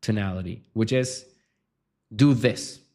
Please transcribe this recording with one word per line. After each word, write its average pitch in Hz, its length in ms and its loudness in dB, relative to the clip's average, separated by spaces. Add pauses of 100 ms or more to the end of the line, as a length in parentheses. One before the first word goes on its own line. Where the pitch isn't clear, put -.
tonality, 92 600 -4 (100)
which 110 200 -2
is, 127 320 -2 (880)
Do 139 200 6
this. 117 460 -2 (140)